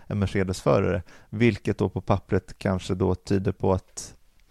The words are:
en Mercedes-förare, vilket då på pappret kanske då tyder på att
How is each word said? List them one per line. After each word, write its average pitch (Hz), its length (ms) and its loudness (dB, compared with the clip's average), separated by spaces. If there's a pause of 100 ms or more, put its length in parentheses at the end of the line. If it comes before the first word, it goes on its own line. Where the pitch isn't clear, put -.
en 104 120 -4
Mercedes-förare, 95 840 0 (280)
vilket 107 480 0
då 95 100 2
på 95 120 -8
pappret - 580 -2
kanske 95 360 -2
då 92 200 0
tyder 98 380 -2
på 98 200 0
att - 420 -6 (360)